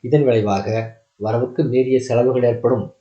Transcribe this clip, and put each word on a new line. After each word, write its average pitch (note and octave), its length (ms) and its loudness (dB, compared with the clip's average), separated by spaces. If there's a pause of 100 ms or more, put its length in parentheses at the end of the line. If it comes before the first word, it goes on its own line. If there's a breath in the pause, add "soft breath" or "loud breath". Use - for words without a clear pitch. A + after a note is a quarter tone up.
இதன் C#3+ 200 4
விளைவாக G2+ 380 0 (600)
வரவுக்கு B2 460 -2
மீறிய B2+ 260 2 (100)
செலவுகள் B2 420 2
ஏற்படும். A#2 360 0 (140)